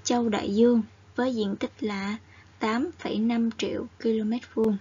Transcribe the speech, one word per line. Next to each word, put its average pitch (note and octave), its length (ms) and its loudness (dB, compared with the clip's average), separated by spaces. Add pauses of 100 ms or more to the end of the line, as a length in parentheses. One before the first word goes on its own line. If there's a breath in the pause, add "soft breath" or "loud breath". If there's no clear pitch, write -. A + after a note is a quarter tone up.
châu A#3+ 260 0
Đại G3+ 260 -2
Dương, A#3 260 6 (340)
với B3+ 200 0
diện G#3 200 -2
tích - 280 -8
là G3+ 340 -4 (420 loud breath)
tám A#3 300 0 (100)
phẩy - 200 -4
năm A#3 380 2
triệu - 280 -4 (140)
ki-lô-mét A3 420 0 (120)
vuông. A3 280 2